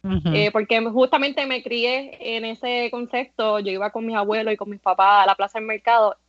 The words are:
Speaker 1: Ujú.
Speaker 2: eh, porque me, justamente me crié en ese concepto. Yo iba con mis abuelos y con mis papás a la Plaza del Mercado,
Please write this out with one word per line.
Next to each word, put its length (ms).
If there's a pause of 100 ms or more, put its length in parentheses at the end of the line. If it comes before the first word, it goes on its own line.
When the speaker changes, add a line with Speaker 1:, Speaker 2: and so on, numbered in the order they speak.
Speaker 1:
Ujú. 320
Speaker 2:
eh, 180
porque 280
me, 100
justamente 560
me 160
crié 760
en 80
ese 460
concepto. 680
Yo 140
iba 180
con 160
mis 100
abuelos 380
y 20
con 140
mis 100
papás 440
a 20
la 80
Plaza 240
del 80
Mercado, 500 (120)